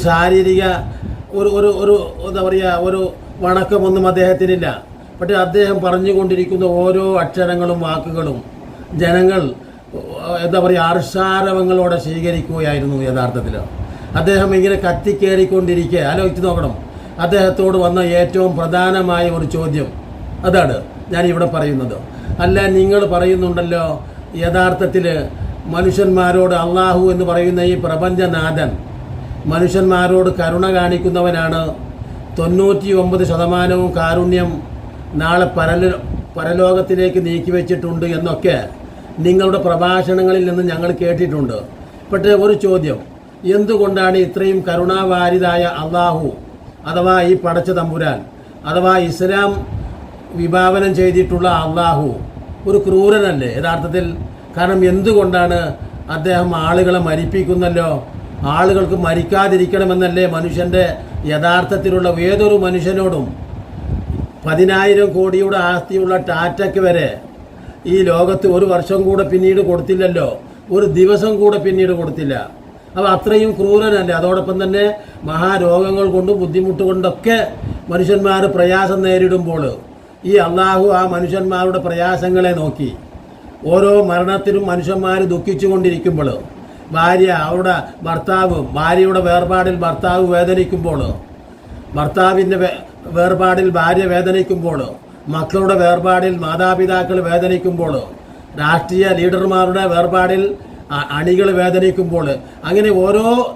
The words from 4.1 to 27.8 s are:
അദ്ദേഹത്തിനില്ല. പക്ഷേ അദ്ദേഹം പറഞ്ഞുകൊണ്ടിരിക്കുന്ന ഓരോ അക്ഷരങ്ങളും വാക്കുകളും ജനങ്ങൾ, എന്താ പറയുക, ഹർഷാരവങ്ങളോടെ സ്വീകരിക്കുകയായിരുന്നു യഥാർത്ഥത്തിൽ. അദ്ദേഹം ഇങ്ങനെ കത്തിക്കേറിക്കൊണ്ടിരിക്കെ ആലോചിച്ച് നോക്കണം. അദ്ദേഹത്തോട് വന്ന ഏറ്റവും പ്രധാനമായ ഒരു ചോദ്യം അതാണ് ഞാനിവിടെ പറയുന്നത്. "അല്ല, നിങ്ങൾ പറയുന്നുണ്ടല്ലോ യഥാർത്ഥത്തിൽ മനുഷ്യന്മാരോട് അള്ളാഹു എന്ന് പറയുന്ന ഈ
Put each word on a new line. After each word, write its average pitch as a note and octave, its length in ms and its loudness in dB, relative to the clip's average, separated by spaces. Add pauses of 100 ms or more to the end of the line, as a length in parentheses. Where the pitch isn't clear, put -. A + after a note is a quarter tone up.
അദ്ദേഹത്തിനില്ല. F3+ 560 2 (500)
പക്ഷേ G3+ 280 -2
അദ്ദേഹം G3 420 2
പറഞ്ഞുകൊണ്ടിരിക്കുന്ന F#3 800 0 (180)
ഓരോ F#3+ 240 2 (160)
അക്ഷരങ്ങളും F3 640 -2
വാക്കുകളും D#3+ 520 -4 (600)
ജനങ്ങൾ, F3+ 400 4 (1040)
എന്താ F3 200 0
പറയുക, F3 260 2
ഹർഷാരവങ്ങളോടെ F#3 1120 0
സ്വീകരിക്കുകയായിരുന്നു D#3 920 -4 (120)
യഥാർത്ഥത്തിൽ. B2 480 -4 (640)
അദ്ദേഹം G3 360 2
ഇങ്ങനെ F#3+ 300 2
കത്തിക്കേറിക്കൊണ്ടിരിക്കെ F#3 1120 0 (120)
ആലോചിച്ച് F#3 360 -2
നോക്കണം. D3+ 240 -2 (500)
അദ്ദേഹത്തോട് F#3+ 600 2
വന്ന F3 160 2 (200)
ഏറ്റവും F3+ 380 2
പ്രധാനമായ F3+ 680 0 (120)
ഒരു D#3+ 180 -2
ചോദ്യം D3+ 340 -2 (580)
അതാണ് D3 280 2 (380)
ഞാനിവിടെ F3 420 0
പറയുന്നത്. C3+ 380 -2 (500)
"അല്ല, F#3+ 140 4 (200)
നിങ്ങൾ G3 240 4 (100)
പറയുന്നുണ്ടല്ലോ F3 720 0 (600)
യഥാർത്ഥത്തിൽ F3+ 600 0 (680)
മനുഷ്യന്മാരോട് F#3 880 2
അള്ളാഹു F#3 400 2 (100)
എന്ന് F3 160 0
പറയുന്ന F3 320 2 (100)
ഈ F3 120 0